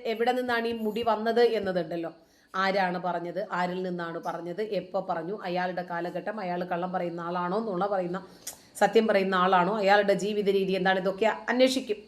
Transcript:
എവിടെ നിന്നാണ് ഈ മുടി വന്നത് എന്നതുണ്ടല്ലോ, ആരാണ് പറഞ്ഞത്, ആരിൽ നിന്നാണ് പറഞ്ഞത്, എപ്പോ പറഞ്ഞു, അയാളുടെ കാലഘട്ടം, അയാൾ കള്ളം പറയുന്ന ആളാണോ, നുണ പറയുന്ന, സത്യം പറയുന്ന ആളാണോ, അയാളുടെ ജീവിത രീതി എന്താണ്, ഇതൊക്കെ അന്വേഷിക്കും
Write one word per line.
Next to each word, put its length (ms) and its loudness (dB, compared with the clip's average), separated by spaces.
എവിടെ 260 0
നിന്നാണ് 360 0
ഈ 40 -2
മുടി 320 -2
വന്നത് 380 2
എന്നതുണ്ടല്ലോ, 720 0
ആരാണ് 460 0
പറഞ്ഞത്, 500 -4
ആരിൽ 320 -2
നിന്നാണ് 420 -4
പറഞ്ഞത്, 360 -6
എപ്പോ 480 -4
പറഞ്ഞു, 340 -6
അയാളുടെ 460 -4
കാലഘട്ടം, 500 -6
അയാൾ 240 -4
കള്ളം 280 -4
പറയുന്ന 300 -4
ആളാണോ, 380 -2
നുണ 260 -2
പറയുന്ന, 400 -2
സത്യം 300 4
പറയുന്ന 280 2
ആളാണോ, 420 4
അയാളുടെ 360 6
ജീവിത 360 0
രീതി 220 2
എന്താണ്, 280 2
ഇതൊക്കെ 260 0
അന്വേഷിക്കും 720 2